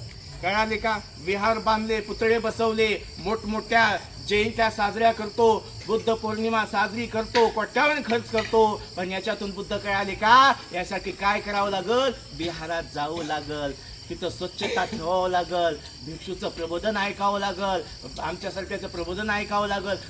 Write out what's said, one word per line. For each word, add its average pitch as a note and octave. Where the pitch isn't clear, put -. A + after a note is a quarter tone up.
कळाले G#3+
का? G#3+
विहार G3+
बांधले, A3
पुतळे A3
बसवले, A3
मोठमोठ्या G#3+
जयंत्या A3
साजऱ्या G#3+
करतो, A3
बुद्ध A3+
पौर्णिमा A3
साजरी G#3+
करतो, A3
कोट्यावधी C#4
खर्च A3+
करतो, G#3+
पण F#3
याच्यातून G3+
बुद्ध G3
कळाले G3
का? B3
यासाठी F3+
काय G3+
करावं G3+
लागल? A3+
विहारात E3
जावं D#3
लागल, D3
तिथं E3+
स्वच्छता F#3+
ठेवावं F3+
लागल, F3
भिक्षूचं E3
प्रबोधन F3
ऐकावं G3+
लागल, F#3+
आमच्यासारख्याचं F3+
प्रबोधन F3+
ऐकावं G3+
लागल. G3